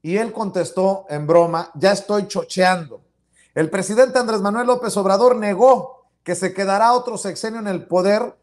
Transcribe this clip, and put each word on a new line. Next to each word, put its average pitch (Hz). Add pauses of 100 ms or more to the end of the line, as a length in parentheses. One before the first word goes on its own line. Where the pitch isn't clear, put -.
Y 170
él 220
contestó 190
en 147
broma: 170
"Ya 190
estoy 202
chocheando". 180 (500)
El 156
presidente 214
Andrés 220
Manuel 220
López 247
Obrador 202
negó 214 (160)
que 175
se 185
quedará 202
otro 247
sexenio 220
en 214
el 190
poder 208